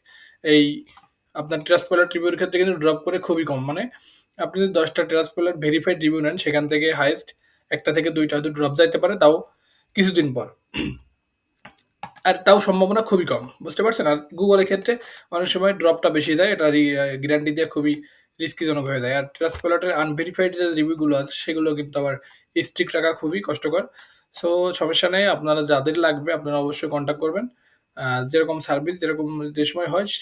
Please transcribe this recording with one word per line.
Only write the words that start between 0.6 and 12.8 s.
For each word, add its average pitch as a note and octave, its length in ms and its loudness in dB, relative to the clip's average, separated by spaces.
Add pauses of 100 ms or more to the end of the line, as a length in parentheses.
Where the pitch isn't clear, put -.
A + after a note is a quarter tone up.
আপনার D3+ 260 -4
Trustpilot F3 540 2
রিভিউয়ের F3 220 0
ক্ষেত্রে F3+ 240 -2
কিন্তু F#3 200 0
ড্রপ D3+ 180 2
করে F3 220 -4
খুবই E3 240 0
কম। C#3 220 -4
মানে F3 240 -6 (480)
আপনি E3+ 260 -4
যদি F#3+ 100 0
দশটা E3 300 0
Trustpilot E3 540 0
ভেরিফাইড D#3 440 0
রিভিউ D#3 180 2
নেন, D#3 180 -2
সেখান D3 300 0
থেকে D#3 260 2
হায়েস্ট C#3+ 420 -2 (340)
একটা D#3 220 -2
থেকে D#3+ 180 0
দুইটা D#3 260 0
হয়তো D3 140 -2
ড্রপ D3 240 -2
যাইতে E3 240 4
পারে, F3+ 200 0
তাও D#3 260 6 (520)
কিছুদিন F3 380 2
পর। A#2 140 -6 (1800)
আর F#3 100 4
তাও G3 260 6
সম্ভাবনা G3 420 2